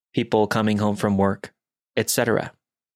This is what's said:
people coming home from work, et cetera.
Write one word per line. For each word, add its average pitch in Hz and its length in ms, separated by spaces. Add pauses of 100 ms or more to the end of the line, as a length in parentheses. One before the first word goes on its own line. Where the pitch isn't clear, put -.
(140)
people 113 320
coming 107 320
home 104 180
from 104 220
work, 98 380 (420)
et 113 140
cetera. 117 400 (440)